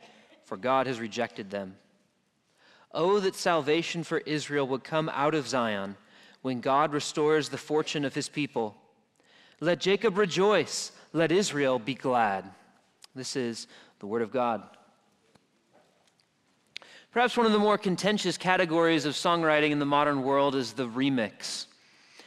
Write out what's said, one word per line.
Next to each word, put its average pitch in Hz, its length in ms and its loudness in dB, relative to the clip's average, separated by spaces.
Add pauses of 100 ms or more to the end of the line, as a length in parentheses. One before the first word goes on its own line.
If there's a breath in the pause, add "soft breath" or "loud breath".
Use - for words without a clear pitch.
(460 loud breath)
for 107 100 -10
God 127 300 0
has 123 140 -6
rejected 113 500 -6
them. 98 260 -8 (1160 soft breath)
Oh, 190 260 2
that 190 140 0
salvation 165 720 0
for 160 160 -2
Israel 143 480 -2
would 127 160 -4
come 160 260 -2
out 147 240 0
of 139 140 -2
Zion, 104 500 -2 (420 loud breath)
when 127 220 -4
God 143 320 2
restores 151 560 0
the 131 80 -10
fortune 151 480 -2
of 127 80 -6
his 143 160 -6
people. 120 440 -4 (880 soft breath)
Let 165 180 2
Jacob 196 380 0
rejoice, 190 760 0 (200 loud breath)
let 156 180 2
Israel 143 480 2
be 120 160 -4
glad. 107 560 0 (640)
This 131 220 -8
is 120 300 -4 (320 loud breath)
the 101 80 -14
word 113 160 -2
of 104 100 -6
God. 120 300 -2 (2500 loud breath)
Perhaps 240 260 2
one 240 80 4
of 220 80 4
the 208 60 4
more 208 180 4
contentious 190 640 0
categories 165 640 2
of 147 80 0
songwriting 156 600 2
in 147 60 0
the 147 60 0
modern 143 380 2
world 139 320 2
is 123 180 -2
the 123 160 -4
remix. 123 800 -2 (600 loud breath)